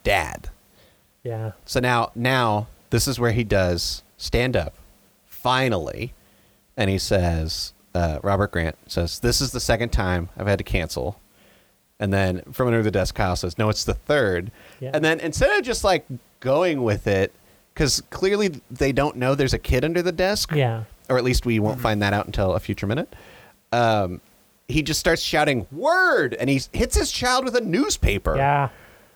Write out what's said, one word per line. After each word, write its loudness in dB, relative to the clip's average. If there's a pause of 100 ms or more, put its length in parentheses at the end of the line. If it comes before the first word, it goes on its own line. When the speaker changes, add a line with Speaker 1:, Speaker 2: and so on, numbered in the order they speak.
Speaker 1:
"Dad." -2 (720)
Speaker 2:
Yeah. -6 (120)
Speaker 1:
So -2
now, 0
now 0 (220)
this 0
is -4
where 2
he 0
does 0 (140)
stand -2
up, -2 (520)
finally. -2 (640)
And 2
he 2
says, 0 (200)
uh, 0
Robert 0
Grant -2 (100)
says, -4
"This 0
is -4
the -6
second 0
time 0 (100)
I've -4
had 2
to -4
cancel." -4 (800)
And 0
then 0 (100)
from 0
under 2
the 2
desk, 0
Kyle 0
says, -6
"No, 2
it's -2
the -2
third." 0 (260)
Speaker 2:
Yeah. -8
Speaker 1:
And 0
then 2
instead 0
of -2
just, -4
like, 2 (320)
going 2
with 0
it, 2 (420)
'cause 0 (100)
clearly 0 (100)
they 0
don't 0
know 2
there's 2
a -2
kid 2
under 2
the 0
desk. 0
Speaker 2:
Yeah. 0 (240)
Speaker 1:
Or 2
at 0
least 2
we 2
won't 2
Speaker 3:
Mm-hmm. -10
Speaker 1:
find 2
that 2
out 0
until 0
a 0
future -6
minute. -2 (600)
Um, 2 (480)
he 0
just -2
starts 2
shouting, 0
"Word!" 2
And -2
he 2 (120)
hits 0
his 0
child 0
with -2
a 2
newspaper. -2
Speaker 2:
Yeah. 2 (480)